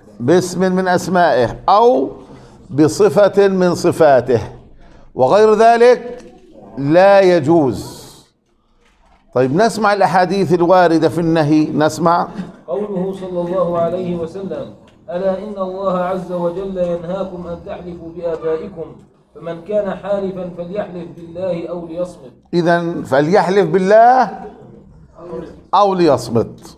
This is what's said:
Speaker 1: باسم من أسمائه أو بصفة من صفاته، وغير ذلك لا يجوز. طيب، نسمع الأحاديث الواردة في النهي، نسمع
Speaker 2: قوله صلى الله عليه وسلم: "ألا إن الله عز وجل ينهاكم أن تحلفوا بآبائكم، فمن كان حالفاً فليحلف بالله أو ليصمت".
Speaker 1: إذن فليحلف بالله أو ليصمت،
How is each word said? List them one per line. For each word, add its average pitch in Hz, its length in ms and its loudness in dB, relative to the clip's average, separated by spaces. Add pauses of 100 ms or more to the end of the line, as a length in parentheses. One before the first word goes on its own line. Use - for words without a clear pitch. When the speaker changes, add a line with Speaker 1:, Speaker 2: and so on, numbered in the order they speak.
(200)
Speaker 1:
باسم 180 560 0
من 185 120 -2
أسمائه 170 680 0 (140)
أو 220 400 4 (600)
بصفة 190 760 2
من 180 280 2
صفاته، 127 680 2 (720)
وغير 202 380 4
ذلك 233 800 2 (440)
لا 180 440 6
يجوز. 160 840 2 (1300)
طيب، 131 220 2
نسمع 214 380 2
الأحاديث 185 600 0
الواردة 170 560 4
في 151 120 -4
النهي، 156 500 2
نسمع 165 560 0 (400)
Speaker 2:
قوله 190 460 -6
صلى 180 280 -8
الله 175 380 -2
عليه 175 360 -4
وسلم: 165 580 -10 (360)
"ألا 190 300 -4
إن 202 180 -12
الله 185 400 -4
عز 180 340 -6
وجل 180 460 -6
ينهاكم 175 680 -6
أن 170 180 -12
تحلفوا 170 520 -14
بآبائكم، 160 680 -6 (500)
فمن 165 260 -12
كان 196 340 -4
حالفاً 185 640 -6
فليحلف 175 500 -10 (100)
بالله 170 520 -8
أو 170 180 -10
ليصمت". 165 440 -10 (220)
Speaker 1:
إذن 170 500 0
فليحلف 165 680 2
بالله 214 760 2 (1300)
أو 196 200 4
ليصمت، 123 840 -2